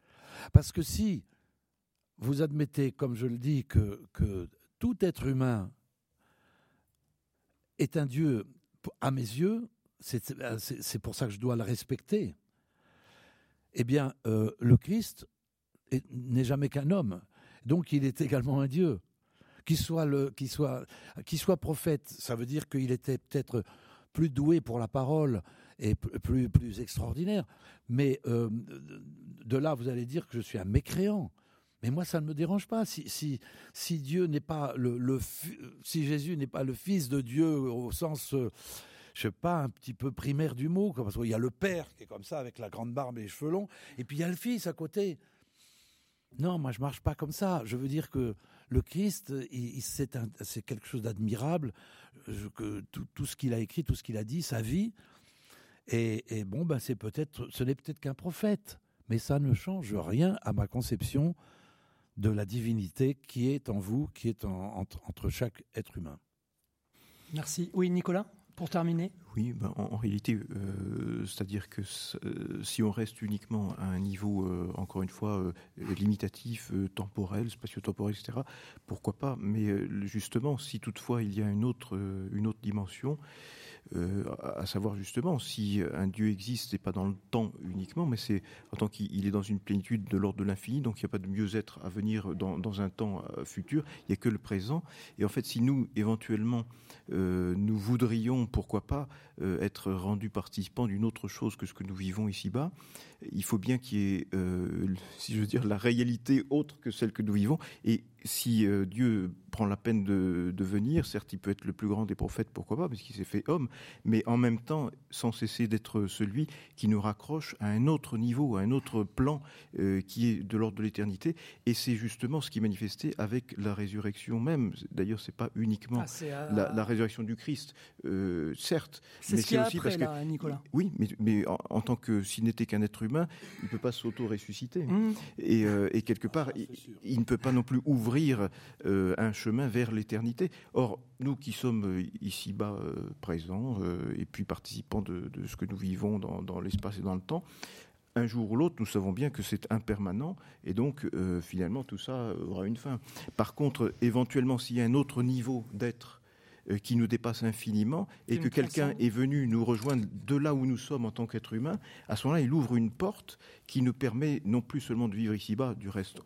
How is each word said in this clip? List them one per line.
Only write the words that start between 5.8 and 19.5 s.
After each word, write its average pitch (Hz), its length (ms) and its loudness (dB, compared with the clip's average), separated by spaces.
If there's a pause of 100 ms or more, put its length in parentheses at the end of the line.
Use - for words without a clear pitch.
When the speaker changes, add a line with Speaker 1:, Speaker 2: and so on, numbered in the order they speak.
Speaker 1:
est 151 180 2
un 151 100 2
Dieu, 131 380 2 (560)
à 139 100 2
mes 131 120 0
yeux, 180 460 0 (300)
c'est, - 360 -4 (240)
c'est, - 240 -8
c'est - 160 -4
pour 107 180 -6
ça 139 100 0
que 107 60 -2
je 101 80 -12
dois 123 160 0
le 113 60 0
respecter, 127 760 -2 (1400)
eh 120 100 4
bien, 135 280 4 (140)
euh, 110 240 4 (100)
le 123 160 10
Christ - 500 0 (640)
est, 131 200 0
n'est 123 340 0
jamais 139 240 2
qu'un 143 220 0
homme. 120 320 2 (420)
Donc, 160 280 2
il 143 120 4
est 135 160 2
également 135 400 2
un 139 60 4
Dieu. 139 340 4 (640)